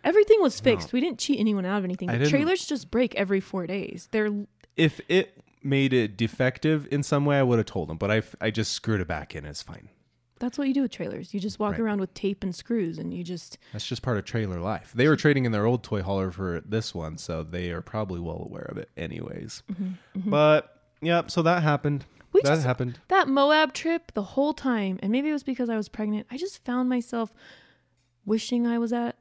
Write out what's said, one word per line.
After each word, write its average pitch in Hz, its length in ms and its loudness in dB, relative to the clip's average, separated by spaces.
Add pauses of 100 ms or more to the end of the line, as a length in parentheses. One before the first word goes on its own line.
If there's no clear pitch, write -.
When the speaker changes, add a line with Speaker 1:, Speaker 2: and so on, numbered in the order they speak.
Speaker 1:
everything 415 380 8
was 277 180 2
fixed. 214 340 0
Speaker 2:
No. 247 40 0
Speaker 1:
We 247 40 2
didn't 311 160 -2
cheat - 220 0
anyone 202 260 2
out 196 140 -2
of 190 60 -2
anything. 180 240 -4
Speaker 2:
I - 40 0
Speaker 1:
The 117 60 0
Speaker 2:
didn't 143 120 4
Speaker 1:
trailers 320 360 2
just - 240 -6
break 240 240 0
every 196 240 0
four 190 260 -6
days. 185 460 -8
They're 214 180 0 (460)
Speaker 2:
If 156 320 2
it - 340 0 (220)
made 135 300 2
it 107 240 2
defective 131 760 0
in 143 100 0
some 143 240 2
way, 143 140 4
I 135 40 4
would 120 160 4
have 104 60 2
told 82 240 -6
them, 82 80 -6
but 98 140 0
I 110 60 4
f-, - 240 -4
I 110 100 0
just 107 220 -2
screwed 110 280 -2
it 85 60 -4
back 76 280 -8
in. 73 100 -8
It's 73 180 -12
fine. - 240 -18 (520)
Speaker 1:
That's 247 200 -6
what 277 80 0
you 269 80 0
do 277 80 2
with 240 80 -2
trailers. - 420 -8
You 202 60 -2
just 196 180 -6
walk 208 140 0
Speaker 2:
Right. 233 100 -2
Speaker 1:
around 208 180 0
with 190 140 -4
tape 196 300 -4
and 185 100 -4
screws, 170 460 -4
and 170 120 -6
you 175 120 -8
just 170 340 -10 (160)
Speaker 2:
That's 104 140 -8
just - 160 -6
part 117 160 0
of 95 60 -8
trailer 98 340 -4
life. 98 340 -6
They 127 140 4
were 156 80 8
trading 139 300 4
in 117 60 2
their 104 140 2
old 120 180 2
toy 101 200 -4
hauler 95 260 -2
for 87 340 -6
this 110 300 -4
one, 80 240 -8
so 80 240 -6
they 87 300 -6
are 82 100 -6
probably 95 380 -6
well 82 280 -8
aware - 220 -12
of - 80 -10
it - 180 -10
anyways. - 760 -10
Speaker 1:
Mm-hmm, 185 480 -8
mm-hmm. 190 100 -4
Speaker 2:
But, 151 500 4 (220)
yep, 170 300 0
so 175 100 2
that 165 220 4
happened. 147 420 0 (280)
Speaker 1:
We 392 80 8
Speaker 2:
That 139 80 2
Speaker 1:
just 147 180 4
Speaker 2:
happened. 123 400 -2
Speaker 1:
that 370 200 4
Moab 294 460 4
trip 330 400 -2
the 214 80 -2
whole 277 320 0
time, 208 480 -2
and 196 100 0
maybe 277 180 2
it 302 40 0
was 285 80 -2
because 247 280 -4
I 226 80 -2
was 208 120 -4
pregnant, 214 400 -4
I 254 80 -10
just 370 260 -8
found 254 240 0
myself 240 460 -2 (880)
wishing 240 440 0
I 233 100 2
was 233 160 0
at 240 280 -2